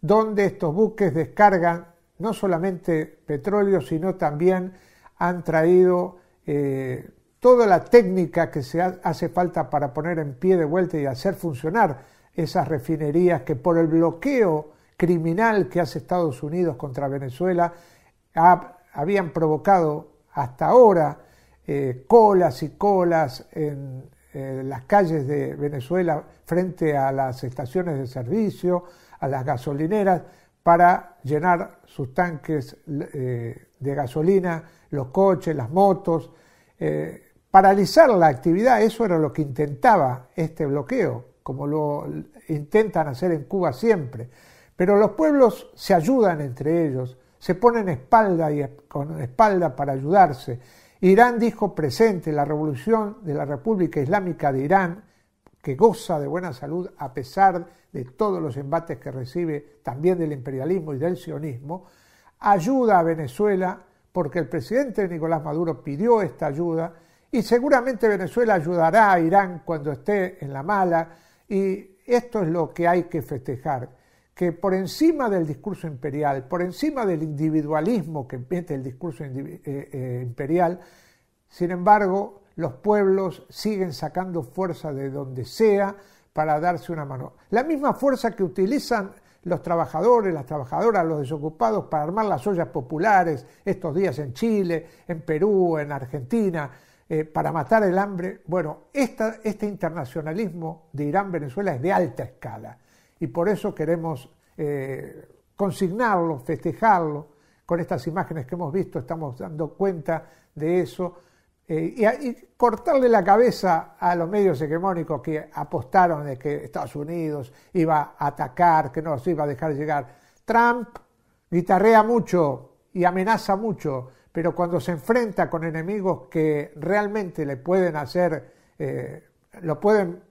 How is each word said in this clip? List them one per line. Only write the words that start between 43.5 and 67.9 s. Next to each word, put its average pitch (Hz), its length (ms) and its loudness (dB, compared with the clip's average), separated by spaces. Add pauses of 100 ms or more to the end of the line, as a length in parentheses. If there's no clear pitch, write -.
siempre. 139 560 -2 (480)
Pero 196 200 4
los 208 160 4
pueblos 285 600 4
se - 200 0
ayudan 175 480 2
entre 147 440 -2
ellos, 127 300 -4 (220)
se - 160 -2
ponen 226 340 2
espalda 165 640 2
y, 139 240 -4 (100)
con 151 360 -8
espalda 175 520 2
para 139 200 -4
ayudarse. 139 640 2 (400)
Irán 226 380 6
dijo 214 360 0
presente, 165 560 0
la 147 140 0
revolución 156 760 -2
de 165 100 -6
la 147 140 -4
República 156 540 -2
Islámica 165 520 -2
de 131 80 -2
Irán, 180 440 0 (580)
que 135 140 -6
goza 175 440 0
de 143 60 -6
buena 170 260 -6
salud 160 460 -8
a 139 160 -12
pesar 175 760 0
de 131 140 -8
todos 185 380 -2
los 135 140 -6
embates 147 420 -6
que - 120 -12
recibe 143 720 -6
también 156 360 0
del 160 140 -2
imperialismo 143 600 -6
y 135 60 -6
del 175 180 -2
sionismo, 151 680 -10 (540)
ayuda 208 580 2
a 170 40 4
Venezuela 185 800 -2 (320)
porque 175 280 -4
el 143 80 -4
presidente 208 600 -2
Nicolás 160 340 -2
Maduro 160 400 -4
pidió 214 380 2
esta 165 260 -4
ayuda 165 460 -4 (380)
y 254 100 0
seguramente 240 680 2